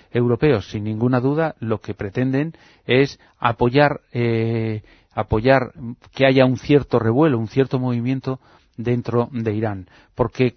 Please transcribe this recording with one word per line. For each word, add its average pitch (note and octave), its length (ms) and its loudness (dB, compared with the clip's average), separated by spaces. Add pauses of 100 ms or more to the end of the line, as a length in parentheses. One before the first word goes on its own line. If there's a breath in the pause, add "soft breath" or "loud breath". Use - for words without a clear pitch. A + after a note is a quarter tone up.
(120)
europeos? A#2+ 600 2
Sin G#2+ 120 -6
ninguna A#2 360 0
duda, D3 400 -2
lo A2 200 -4
que G#2 140 -12
pretenden C3 640 -4 (320 soft breath)
es C3 320 2 (180 soft breath)
apoyar, B2 640 0 (100)
eh, A2+ 720 -2 (320 soft breath)
apoyar A#2 600 2 (420)
que C3 100 2
haya C3+ 180 6
un B2+ 140 2
cierto C3+ 400 2
revuelo, A#2+ 400 2
un A2 100 -4
cierto C3 300 -2
movimiento B2+ 600 -4 (380 soft breath)
dentro A#2+ 540 -2
de A2+ 220 -4
Irán. G#2 340 -4 (280 soft breath)
Porque, B2 420 0